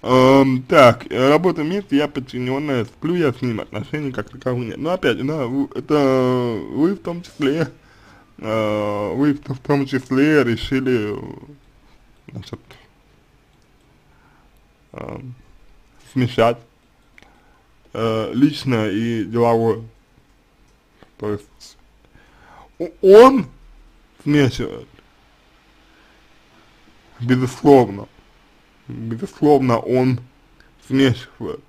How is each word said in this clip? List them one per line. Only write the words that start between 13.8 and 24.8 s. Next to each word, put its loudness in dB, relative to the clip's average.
эм, -16
смешать, 0
э, -4
личное 0
и -4
деловое. 0
То -8
есть -12
о-, -10
он 8
смешивает, -2